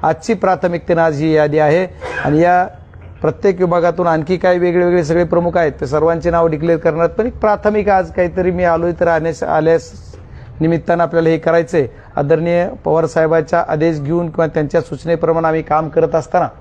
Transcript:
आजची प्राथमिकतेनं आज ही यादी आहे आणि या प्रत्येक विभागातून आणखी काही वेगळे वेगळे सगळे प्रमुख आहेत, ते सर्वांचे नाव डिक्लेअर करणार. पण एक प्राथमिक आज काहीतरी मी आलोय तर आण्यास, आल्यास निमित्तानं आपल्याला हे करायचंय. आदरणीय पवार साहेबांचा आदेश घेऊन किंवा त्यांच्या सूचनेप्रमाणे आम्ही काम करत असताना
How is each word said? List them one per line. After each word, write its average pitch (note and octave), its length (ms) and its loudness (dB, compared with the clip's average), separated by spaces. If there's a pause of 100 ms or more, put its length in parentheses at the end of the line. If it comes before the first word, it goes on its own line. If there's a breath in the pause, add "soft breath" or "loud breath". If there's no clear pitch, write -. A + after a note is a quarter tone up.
आजची D#3+ 320 -2
प्राथमिकतेनं F3 680 0
आज D#3 180 0
ही D#3 140 0
यादी D3+ 240 2
आहे D#3 280 2 (380 loud breath)
आणि D3 160 2
या F3+ 260 4 (580)
प्रत्येक F3+ 360 0
विभागातून F3 460 0
आणखी D#3+ 300 0
काही F3+ 220 2
वेगळे F3 260 2
वेगळे F3 200 2
सगळे F3 200 2
प्रमुख E3+ 320 0
आहेत, D#3+ 240 2
ते D3+ 60 -6
सर्वांचे D#3+ 440 0
नाव E3+ 160 2
डिक्लेअर D#3+ 320 0
करणार. E3 280 0
पण E3 200 -2
एक - 120 -8
प्राथमिक G#3 500 0
आज F#3+ 220 2
काहीतरी F3+ 400 -2
मी F3+ 140 -2
आलोय E3+ 360 0
तर E3+ 80 2
आण्यास, E3 340 -2
आल्यास D#3+ 500 0 (680 loud breath)
निमित्तानं E3 420 0
आपल्याला E3 260 0
हे D#3+ 100 2
करायचंय. E3 480 0 (300 loud breath)
आदरणीय E3+ 520 0 (160)
पवार D#3+ 220 2
साहेबांचा E3 600 0
आदेश D#3 320 0
घेऊन E3+ 280 -2
किंवा D#3+ 180 -2
त्यांच्या D#3 340 -2
सूचनेप्रमाणे E3 680 -2
आम्ही D#3+ 160 0
काम D#3 260 -2
करत D#3+ 260 0
असताना D#3+ 340 -2 (120)